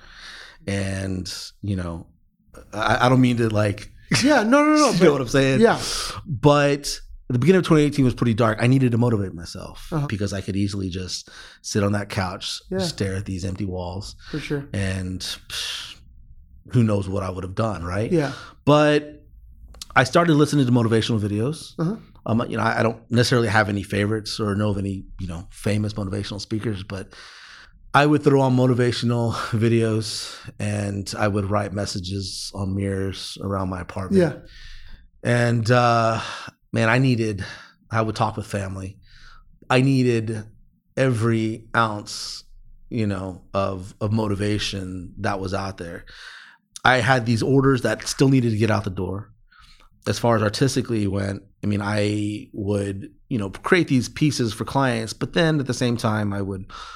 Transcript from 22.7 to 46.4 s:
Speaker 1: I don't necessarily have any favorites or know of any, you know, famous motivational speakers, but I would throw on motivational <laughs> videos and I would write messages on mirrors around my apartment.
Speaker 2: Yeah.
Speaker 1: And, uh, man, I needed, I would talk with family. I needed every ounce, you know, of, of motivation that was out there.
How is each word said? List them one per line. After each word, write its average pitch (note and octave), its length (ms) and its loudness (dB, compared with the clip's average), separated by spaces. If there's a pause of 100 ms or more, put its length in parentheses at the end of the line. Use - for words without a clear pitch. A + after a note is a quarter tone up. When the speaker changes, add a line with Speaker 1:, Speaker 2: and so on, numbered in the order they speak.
Speaker 1:
I A#2 60 2
don't A2+ 260 -2
necessarily A#2 380 2
have G#2 200 2
any G2+ 140 -2
favorites G#2 560 -2
or G#2 160 -2
know G#2 160 0
of G2 80 -2
any, G2 260 -6 (140)
you F#2 80 -8
know, E2+ 240 -10
famous G#2 440 -2
motivational G2+ 460 -6
speakers, G#2 440 -6
but G2 280 -10 (800)
I C#3+ 140 6
would D3+ 160 4
throw C#3 200 6
on B2+ 140 4
motivational A#2+ 760 2
<laughs> - 180 -6
videos A2+ 840 0 (240)
and G2+ 580 -4
I G#2+ 80 2
would G2+ 240 0
write G2+ 220 -2
messages F#2+ 840 -6
on F#2+ 220 -4
mirrors G2 680 -4
around F#2+ 280 -4
my F2+ 100 -6
apartment. G2 420 0
Speaker 2:
Yeah. D#3 180 -2 (880)
Speaker 1:
And, A#2+ 400 2
uh, A#2 520 4 (520)
man, A2+ 160 2
I A#2+ 100 4
needed, A2+ 460 0 (460)
I A2+ 120 0
would G#2+ 120 -2
talk - 220 -2
with G2+ 100 -8
family. F#2+ 520 -8 (720)
I C3 120 4
needed A#2+ 640 2 (520)
every A2+ 680 0 (100)
ounce, G#2+ 680 -2 (440)
you A#2 200 -2
know, F#2+ 340 -6 (100)
of, G2 480 -4
of G#2+ 120 0
motivation G2+ 1080 -4
that G2+ 220 -4
was F#2 140 -6
out G2 240 -6
there. E2+ 260 -14 (800)